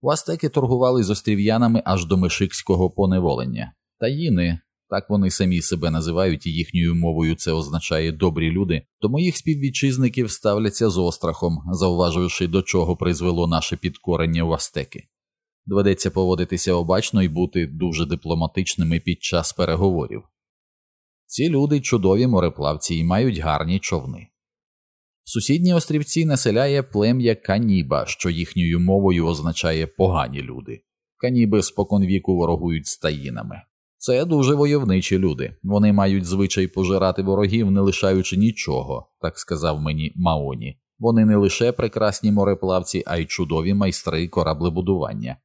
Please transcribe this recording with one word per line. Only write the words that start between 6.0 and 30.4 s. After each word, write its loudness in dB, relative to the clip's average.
і -4
їхньою 0
мовою 0
це -4
означає -2
«добрі 0
люди», 0
тому 0
їх 0
співвітчизників -2
ставляться 0
з 0
острахом, -2
зауваживши, 0
до 2
чого 0
призвело 0
наше -2
підкорення -2
в 0
Астеки. -8
Доведеться 0
поводитися 0
обачно 0
і 2
бути -2
дуже -4
дипломатичними -2
під -4
час -2
переговорів. 0
Ці -2
люди 2
чудові 2
мореплавці 0
і 2
мають 2
гарні -2
човни. -6
Сусідні 2
острівці 0
населяє 2
плем'я 2
Каніба, 0
що -4
їхньою 0
мовою 4
означає -2
«погані 0